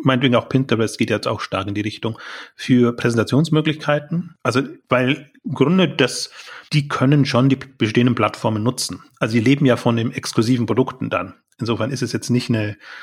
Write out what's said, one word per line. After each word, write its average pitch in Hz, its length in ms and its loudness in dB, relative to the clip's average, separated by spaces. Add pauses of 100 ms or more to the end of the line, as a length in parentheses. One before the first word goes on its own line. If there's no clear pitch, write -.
meinetwegen 127 320 2
auch 113 140 2
Pinterest 117 500 0
geht 117 120 0
jetzt 110 180 -2
auch 113 120 -4
stark 95 280 -6
in 101 60 -4
die 104 80 -4
Richtung, 110 360 -6 (380)
für 120 400 4
Präsentationsmöglichkeiten. 151 1500 0
Also, - 200 0 (260)
weil 127 420 0 (140)
im 185 80 -8
Grunde 165 360 4
das, - 420 -2 (420)
die 147 160 0
können 139 380 4
schon 127 220 4
die 131 80 4
bestehenden 120 580 0
Plattformen 110 480 -2
nutzen. 113 400 -4 (160)
Also 113 160 -2
die 120 60 4
leben 139 260 4
ja 120 100 6
von 117 200 0
den 113 140 -2
exklusiven 120 560 0
Produkten 113 440 -2
dann. 95 240 -4 (240)
Insofern 110 320 -2
ist 123 120 -6
es 117 100 -6
jetzt 113 180 -4
nicht 120 180 0
eine, 107 280 -2 (260)